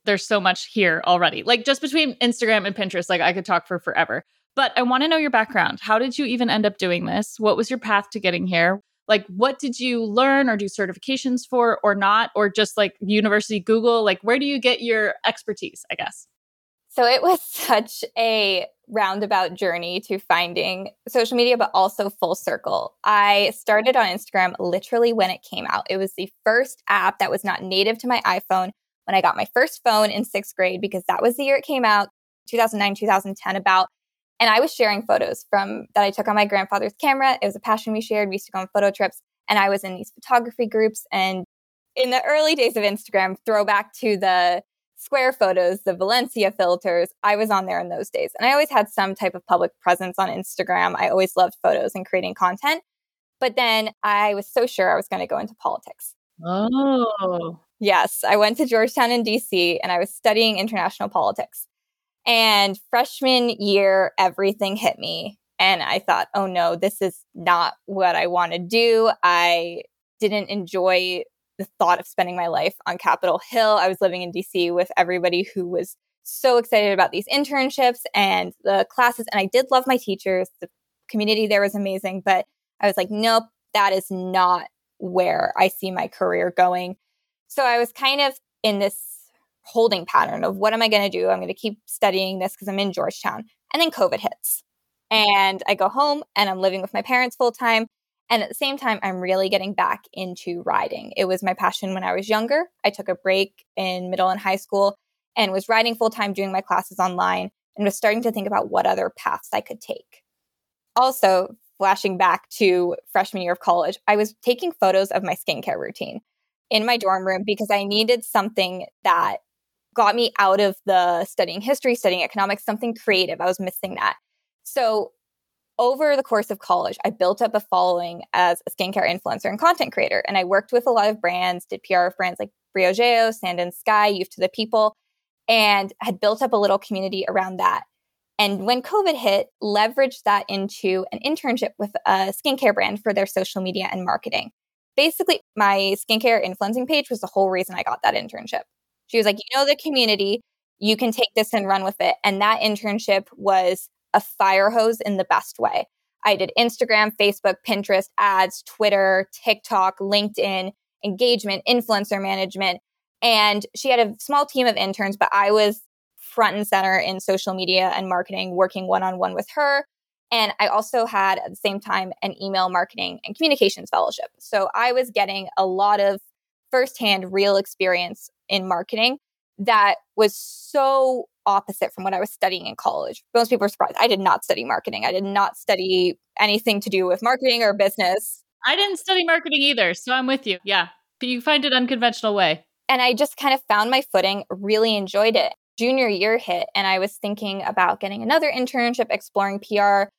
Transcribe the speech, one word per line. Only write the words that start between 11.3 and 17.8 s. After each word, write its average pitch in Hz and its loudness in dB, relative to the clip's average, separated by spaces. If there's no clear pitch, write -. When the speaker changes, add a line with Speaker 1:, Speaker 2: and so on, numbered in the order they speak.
Speaker 1:
for 240 2
or 208 4
not? 208 2
Or 208 2
just, 214 0
like, 202 0
university 208 0
Google? 226 2
Like, 190 0
where 233 2
do 285 -4
you 285 -2
get 247 0
your 220 0
expertise, - -6
I - -8
guess? - -12
Speaker 2:
So 240 6
it 254 4
was 349 2
<laughs> - -14
such - -2